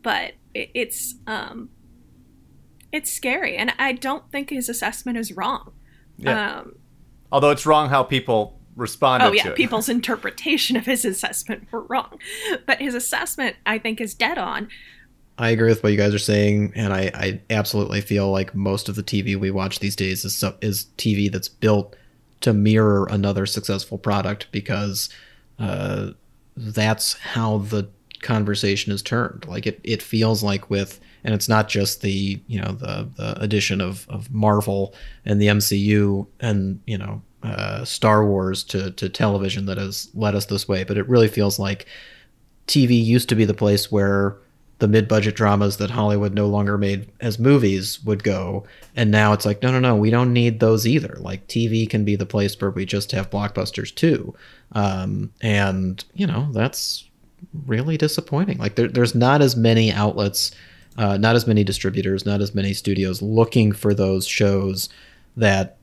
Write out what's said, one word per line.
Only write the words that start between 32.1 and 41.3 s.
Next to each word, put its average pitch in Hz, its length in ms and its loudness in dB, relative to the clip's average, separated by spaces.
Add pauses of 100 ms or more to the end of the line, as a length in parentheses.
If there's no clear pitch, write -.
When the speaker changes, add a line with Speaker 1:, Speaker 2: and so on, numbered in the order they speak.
Speaker 3:
you 104 140 -4
know, - 120 -4
the, - 440 -8
the 104 260 -8
addition 101 380 0
of, 95 300 -6
of 101 200 -10
Marvel 104 640 0 (300)
and 104 160 2
the 104 80 6
M 101 140 4
C 101 160 0
U 101 500 2 (120)
and, 98 460 -2
you 107 120 -6
know, 101 240 -8 (200)
uh, 104 440 -6
Star 107 400 4
Wars 95 380 0
to, 95 260 -4
to 95 180 -6
television 98 560 0
that 98 140 -4
has 98 340 -8
led 104 220 -2
us 98 100 0
this - 240 -4
way, 92 160 -2
but 101 140 -2
it 98 100 -2
really 117 200 6
feels 101 300 0